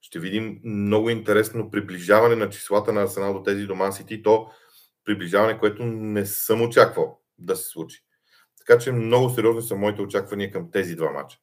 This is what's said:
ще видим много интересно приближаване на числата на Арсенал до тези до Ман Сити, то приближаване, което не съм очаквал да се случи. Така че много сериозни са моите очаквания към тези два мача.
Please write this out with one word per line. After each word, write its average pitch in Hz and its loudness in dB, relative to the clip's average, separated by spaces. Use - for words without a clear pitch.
ще - -14
видим 101 -6
много 107 0
интересно 107 0
приближаване 101 2
на 104 -2
числата 104 -2
на 104 0
Арсенал 98 -4
до 95 -8
тези 101 -2
до 98 -6
Ман 95 -2
Сити, 104 -12
то 110 4
приближаване, 101 0
което 104 0
не 107 -4
съм 113 -2
очаквал 117 2
да 87 -4
се - -10
случи. - -14
Така 120 4
че 127 -4
много 123 2
сериозни 117 2
са 110 -6
моите 104 -2
очаквания 98 -6
към 87 -10
тези 90 -2
два 80 -2
мача. 71 -12